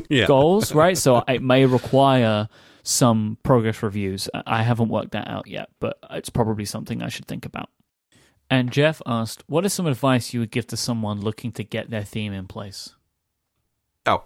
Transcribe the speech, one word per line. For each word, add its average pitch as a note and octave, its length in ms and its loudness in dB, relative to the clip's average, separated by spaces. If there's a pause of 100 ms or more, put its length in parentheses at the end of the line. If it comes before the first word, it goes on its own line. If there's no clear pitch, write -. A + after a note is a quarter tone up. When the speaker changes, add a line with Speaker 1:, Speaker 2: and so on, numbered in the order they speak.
Speaker 1:
<laughs> - 40 -10
Yeah. A#2 180 4
Speaker 2:
goals, D#3+ 460 4
right? E3 240 4
So B2 300 4
it B2+ 140 0
may C3 240 6
require B2+ 840 4 (360)
some A2 600 2
progress A2+ 400 2
reviews. G2 500 -4
I, - 140 -8
I A2+ 160 0
haven't A#2 240 2
worked G#2 240 -4
that - 160 -6
out G2+ 200 -8
yet, G#2 220 -12 (120)
but - 160 -6 (120)
it's - 200 -10
probably G#2+ 340 -2
something A#2 380 -8
I A#2 80 -8
should - 180 -12
think - 180 -10
about. - 240 -12 (800)
And B2+ 220 0
Jeff D3+ 340 0
asked, A2+ 420 -4
"What D#3+ 180 0
is G3 80 -2
some F3+ 140 -2
advice B2+ 460 0
you A#2+ 60 -2
would A2+ 120 -4
give A#2 160 -4
to A#2 100 -10
someone A2 420 -4
looking G#2+ 340 -6
to A#2 120 -8
get - 240 -8
their A2 140 -6
theme G#2 300 -8
in F#2+ 140 -10
place?" - 480 -16 (1080)
Speaker 1:
Oh, G2+ 200 0